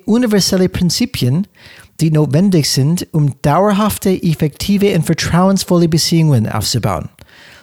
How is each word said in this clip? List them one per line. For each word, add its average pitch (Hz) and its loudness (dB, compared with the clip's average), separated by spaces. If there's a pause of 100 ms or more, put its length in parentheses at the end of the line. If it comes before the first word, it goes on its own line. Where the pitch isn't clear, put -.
universelle 208 0
Prinzipien, 175 -2 (540)
die 160 2
notwendig 156 2
sind, 147 0
um 147 0
dauerhafte, 196 0
effektive 185 0
und 160 0
vertrauensvolle 175 0
Beziehungen 156 2
aufzubauen. 98 -4 (540)